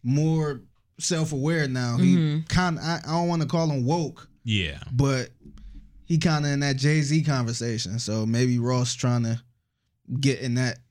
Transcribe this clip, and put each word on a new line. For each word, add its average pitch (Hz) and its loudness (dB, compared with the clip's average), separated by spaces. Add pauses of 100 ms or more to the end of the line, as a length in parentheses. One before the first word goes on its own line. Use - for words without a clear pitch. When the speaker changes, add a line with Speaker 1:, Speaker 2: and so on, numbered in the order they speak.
Speaker 1:
more 151 0 (380)
self-aware 156 -2
now. 123 -2
He 180 6
Speaker 2:
Mm-hmm. 156 2
Speaker 1:
kinda, 175 0
I, 165 -2
I 147 -6
don't 170 0
wanna 165 0
call 165 0
him 131 0
woke, 156 -2 (140)
Speaker 3:
Yeah. 92 0 (140)
Speaker 1:
but 131 2 (760)
he 165 2
kinda 151 2
in 143 0
that 139 0
Jay-Z 147 2
conversation. 117 -2
So 110 -2
maybe 120 2
Ross 123 0
trying 120 0
to 113 -4 (760)
get 139 0
in 120 -2
that 127 -2 (120)